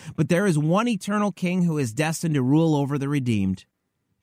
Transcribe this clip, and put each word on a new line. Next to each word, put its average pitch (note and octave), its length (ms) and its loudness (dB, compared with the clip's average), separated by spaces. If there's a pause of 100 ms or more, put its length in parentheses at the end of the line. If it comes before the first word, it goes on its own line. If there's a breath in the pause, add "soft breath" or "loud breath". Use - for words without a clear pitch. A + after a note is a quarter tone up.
(160 loud breath)
But - 140 -2
there F3+ 180 2
is D#3+ 100 2
one F3 300 0
eternal G#3 440 -2
king F3+ 320 -2
who D#3+ 140 0
is B2 160 -2
destined D#3 420 -2
to C3+ 60 2
rule D#3 340 4
over C#3+ 220 0
the C#3 120 -4
redeemed. A2+ 560 0 (580)